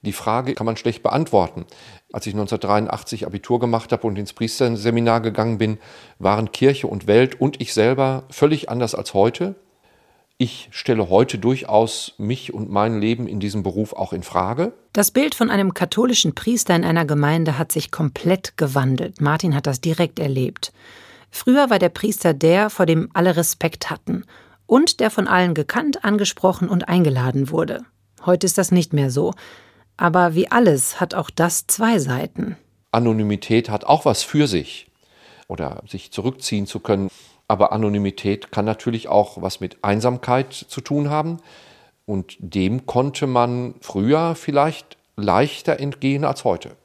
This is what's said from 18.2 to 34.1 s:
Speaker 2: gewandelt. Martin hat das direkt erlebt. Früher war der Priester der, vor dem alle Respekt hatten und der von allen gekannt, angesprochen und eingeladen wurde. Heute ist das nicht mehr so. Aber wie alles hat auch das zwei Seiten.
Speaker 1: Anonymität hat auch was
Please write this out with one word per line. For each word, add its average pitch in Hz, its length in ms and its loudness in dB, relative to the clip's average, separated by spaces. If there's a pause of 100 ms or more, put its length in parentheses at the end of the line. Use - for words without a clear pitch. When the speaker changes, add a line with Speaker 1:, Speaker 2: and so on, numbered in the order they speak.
Speaker 2:
gewandelt. 139 640 -2
Martin 151 360 2
hat 135 100 -2
das 131 140 -4
direkt 165 400 -2
erlebt. 131 520 -4 (600)
Früher 254 380 2
war 196 100 4
der 175 80 4
Priester 180 460 0
der, 175 360 4
vor 180 160 2
dem 165 280 2
alle 175 200 4
Respekt - 560 -2
hatten 180 340 -6 (420)
und 285 340 4
der 220 100 2
von 190 180 0
allen 180 260 2
gekannt, 262 500 -2
angesprochen 190 640 0
und 180 200 0
eingeladen 135 640 2
wurde. 165 340 -4 (400)
Heute 180 220 2
ist 185 120 0
das 185 140 2
nicht 175 200 2
mehr 139 180 2
so. 151 220 0 (640)
Aber 175 380 2
wie 175 160 0
alles 185 500 2
hat 175 140 -4
auch 175 160 -4
das - 380 -2
zwei 220 300 2
Seiten. 135 580 -4 (340)
Speaker 1:
Anonymität 113 800 0
hat 104 140 -6
auch 151 200 4
was 120 200 2